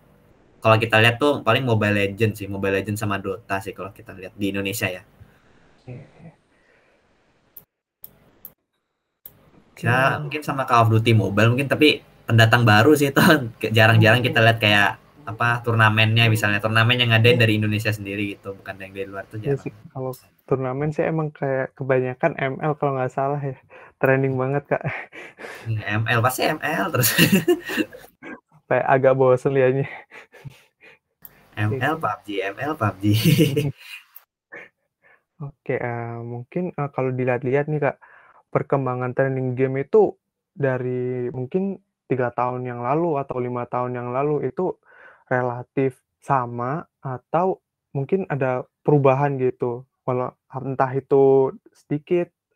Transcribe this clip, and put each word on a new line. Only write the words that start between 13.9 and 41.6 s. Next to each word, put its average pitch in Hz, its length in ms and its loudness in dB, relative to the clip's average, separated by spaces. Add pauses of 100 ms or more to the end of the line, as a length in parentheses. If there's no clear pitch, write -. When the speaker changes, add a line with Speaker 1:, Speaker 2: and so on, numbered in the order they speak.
Speaker 1:
kita 117 160 0
Speaker 2:
Oh. 113 80 6
Speaker 1:
lihat 113 160 4
kayak 104 280 4 (400)
apa, 120 200 -2 (160)
turnamennya 110 580 4 (100)
misalnya, 104 300 0
turnamen 113 380 2
yang 117 120 0
ngadain 117 240 6
Speaker 2:
Iya. 117 60 4
Speaker 1:
dari 110 160 2
Indonesia 104 340 -2
sendiri 101 300 -6 (140)
gitu, 101 120 -16 (100)
bukan 95 220 -14
yang 95 140 -16
dari 98 160 -8
luar 98 200 -12
tuh 110 120 -12
Speaker 2:
Iya 143 100 -2
Speaker 1:
jarang. 135 100 -6
Speaker 2:
sih, - 100 -12 (200)
kalau 131 180 -8 (360)
turnamen 131 480 -4
sih 165 160 -2
emang 160 160 -4 (100)
kayak 131 280 -2 (120)
kebanyakan 131 540 -2 (200)
M - 20 -8 (140)
L 151 120 -2
kalau 143 160 -2
nggak 127 220 -4
salah 139 320 -4
ya, 127 60 -10 (440)
trending 135 340 2
Speaker 1:
Hmm. 127 80 -4
Speaker 2:
banget, 139 300 -4
Kak. - 100 -2 (880)
Speaker 1:
Iya, 110 120 -4 (200)
M - 80 -2
L, 120 160 0
pasti - 160 -2 (160)
M - 40 -14
L 180 320 -4
terus. - 240 0
<laughs> 180 440 2 (1080)
Speaker 2:
Kayak 127 240 0
agak 131 260 4
bosen 131 360 4
liatnya. 135 300 2 (1700)
Speaker 1:
M 107 240 -2
L, 147 160 -2
Speaker 2:
Iya. 165 60 -10
Speaker 1:
P - 40 -8
U 107 120 -2
B - 80 -20
G, 98 160 -6 (120)
M - 60 -14
L, 147 200 -6
P 113 100 -2
U - 20 -4
B 95 100 -14
G. 104 120 -6
<laughs> 147 800 0 (1500)
Speaker 2:
Oke, 143 400 -10
eh, 117 400 -8
mungkin, 120 420 -10 (160)
eh, 143 160 -4
kalau 131 220 -2
dilihat-lihat 127 540 -2
nih, 147 140 -2
Kak, 131 120 -2 (560)
perkembangan 127 640 -2
trending 131 400 -2
game 131 180 0 (100)
itu 214 280 2 (400)
dari 127 800 -4
mungkin 185 460 -6 (320)